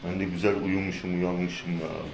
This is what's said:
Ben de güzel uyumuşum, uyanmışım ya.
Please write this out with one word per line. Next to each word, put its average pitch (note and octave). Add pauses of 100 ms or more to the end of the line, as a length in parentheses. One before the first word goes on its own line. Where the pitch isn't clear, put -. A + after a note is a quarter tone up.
Ben F#2
de G2
güzel F#2
uyumuşum, F#2+
uyanmışım F2+
ya. D#2+ (260)